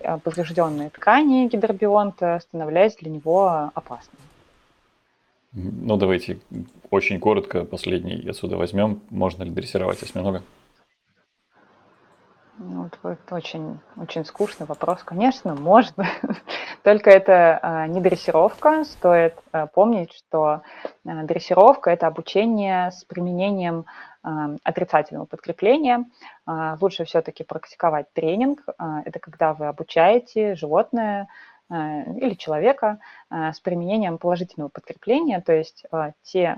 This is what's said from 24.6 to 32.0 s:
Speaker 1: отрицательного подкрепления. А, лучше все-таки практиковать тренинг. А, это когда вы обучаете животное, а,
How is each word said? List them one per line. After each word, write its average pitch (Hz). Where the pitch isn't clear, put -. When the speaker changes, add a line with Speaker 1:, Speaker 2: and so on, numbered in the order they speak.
Speaker 1:
отрицательного 156
подкрепления. 240
А, 160
лучше 185
все-таки 160
практиковать -
тренинг. 214
А, 156
это 165
когда 156
вы 151
обучаете 202
животное, 202
а, 151